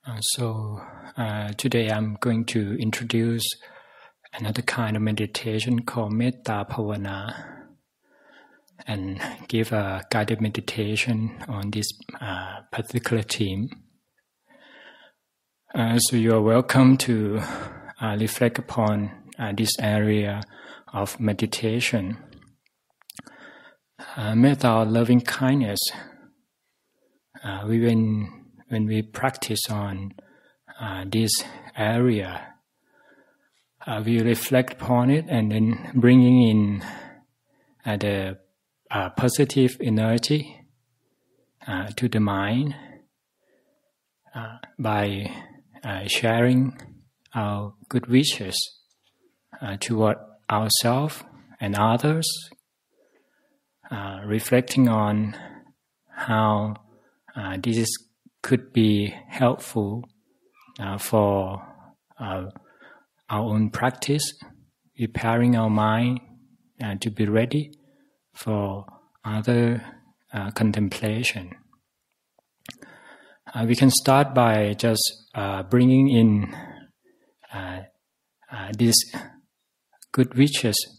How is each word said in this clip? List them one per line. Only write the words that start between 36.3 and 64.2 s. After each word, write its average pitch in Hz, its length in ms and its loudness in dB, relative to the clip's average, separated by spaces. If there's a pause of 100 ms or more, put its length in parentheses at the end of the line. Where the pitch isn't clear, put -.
in, 104 400 4 (1040)
uh, 104 100 -2
the, 98 420 -2 (520)
uh, 92 200 -4
positive 131 720 2
energy, 117 760 0 (1120)
uh, 98 200 -6 (100)
to 123 120 -2
the 110 120 0
mind, 104 540 0 (1600)
uh, 113 220 -14 (220)
by, 104 520 -2 (520)
uh, 98 240 -8
sharing 123 720 2 (580)
our 104 400 -6 (140)
good 123 180 -2
wishes, 120 480 2 (1080)
uh, 101 180 -8
toward 110 360 0 (340)
ourselves 117 720 0 (340)
and 101 160 -4
others, 123 520 2 (1600)
uh, 98 360 -10
reflecting 123 600 2
on 107 460 2 (760)
how, 107 640 0 (600)
uh, 95 280 -8
this 113 160 0
is, - 260 -2 (380)
could - 300 0
be 104 400 4 (160)
helpful, 117 760 -2 (720)
uh, 101 180 -8
for, 98 640 0 (600)
uh, 95 240 -8 (840)
our 107 140 -2
own 107 260 2
practice, 139 640 -2 (640)